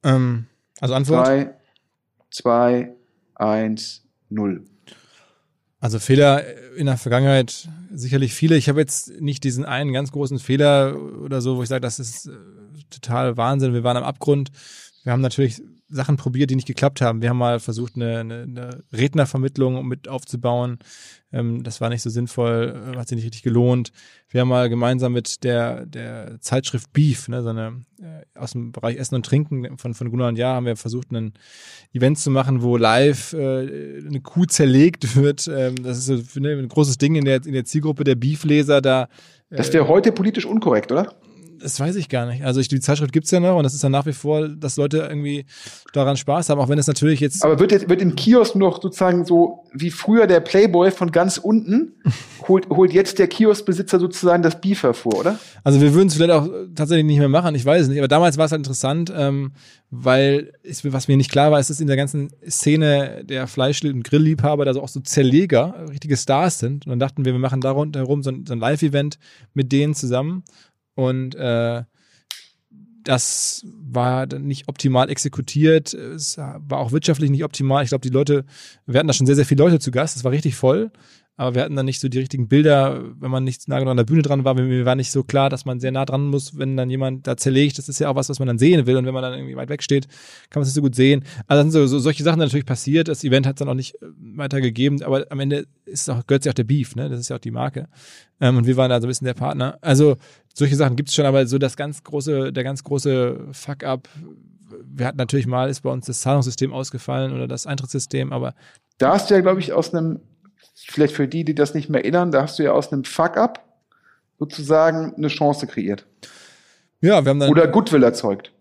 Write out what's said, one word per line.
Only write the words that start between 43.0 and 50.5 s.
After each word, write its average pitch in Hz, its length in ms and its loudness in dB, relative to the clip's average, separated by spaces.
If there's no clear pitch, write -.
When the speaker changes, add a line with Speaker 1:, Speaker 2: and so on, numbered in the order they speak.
Speaker 1:
gibt's 156 180 0
ja 185 100 4
noch 180 160 4
und 160 60 2
das 135 100 0
ist 143 100 -6
ja 143 60 0
nach 139 160 0
wie 151 80 -4
vor, 151 360 -2
dass 151 280 -8
Leute 143 220 0
irgendwie 147 480 -6
daran 139 240 2
Spaß 160 320 -2
haben, 143 100 2
auch 127 80 0
wenn 147 100 2
es 143 100 0
natürlich 147 320 2
jetzt 135 220 -2
Speaker 2:
Aber 151 160 4
wird 190 140 6
jetzt, 196 160 2
wird 180 140 4
im 180 140 2
Kiosk 233 380 6
nur 190 140 4
noch 175 140 -4
sozusagen 180 420 0
so 170 480 4
wie 160 180 -4
früher 214 360 4
der 180 140 6
Playboy 185 500 4